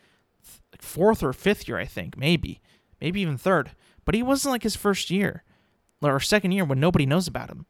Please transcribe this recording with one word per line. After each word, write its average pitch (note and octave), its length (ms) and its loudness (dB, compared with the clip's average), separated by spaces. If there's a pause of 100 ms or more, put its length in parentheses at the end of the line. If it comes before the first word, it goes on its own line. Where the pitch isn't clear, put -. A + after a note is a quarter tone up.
(440)
th-, - 380 -20
fourth G#3 420 2
or C3 100 0
fifth - 340 -2
year, A#2 100 -4
I F#2 80 -4
think, - 320 -10
maybe, D3+ 440 0 (400)
maybe F3+ 200 -4
even D#3 160 -2
third. F3 340 0 (340)
But D#3+ 100 0
he A#3 80 0
wasn't, C4+ 280 0
like, A#3+ 120 -2
his G#3+ 120 -2
first - 340 -2
year F#3 340 -2 (580)
or C#3 180 2
second G3 320 2
year F#3+ 140 2
when C3+ 140 0
nobody E3 260 4
knows E3 220 2
about - 220 -8
him. - 200 -16